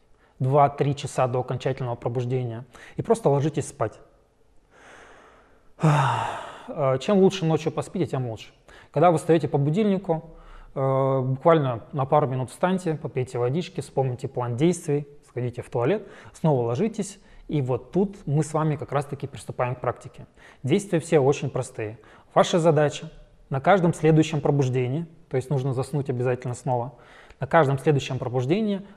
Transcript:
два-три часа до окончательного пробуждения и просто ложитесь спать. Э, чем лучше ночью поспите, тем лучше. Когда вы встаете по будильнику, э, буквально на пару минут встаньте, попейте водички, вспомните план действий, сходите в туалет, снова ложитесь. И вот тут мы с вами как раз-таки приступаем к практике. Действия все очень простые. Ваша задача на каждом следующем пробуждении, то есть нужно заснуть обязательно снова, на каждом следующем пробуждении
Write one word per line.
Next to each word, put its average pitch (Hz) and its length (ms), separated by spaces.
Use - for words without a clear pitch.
два-три 143 560
часа 135 320
до 120 120
окончательного 131 560
пробуждения 123 680
и 147 60
просто - 260
ложитесь 139 400
спать. - 320
Э, 135 1200
чем 208 160
лучше 190 260
ночью 160 300
поспите, 160 320
тем 127 240
лучше. - 240
Когда 170 200
вы 156 60
встаете 156 320
по 147 80
будильнику, 170 760
э, 135 480
буквально 135 680
на 135 140
пару 147 220
минут 127 220
встаньте, 180 460
попейте 127 420
водички, 131 440
вспомните 131 480
план 120 260
действий, 147 500
сходите 123 340
в - 80
туалет, 156 380
снова 143 300
ложитесь. 165 580
И 151 120
вот 123 300
тут 202 240
мы 151 160
с 147 120
вами 156 240
как - 160
раз-таки 139 340
приступаем - 480
к - 60
практике. - 440
Действия 175 360
все 156 200
очень 139 300
простые. 113 500
Ваша 160 240
задача 156 540
на 139 100
каждом 170 340
следующем 156 460
пробуждении, 135 680
то 139 60
есть 127 140
нужно 135 240
заснуть 135 360
обязательно 123 440
снова, 123 400
на 131 60
каждом 139 300
следующем 135 400
пробуждении 143 640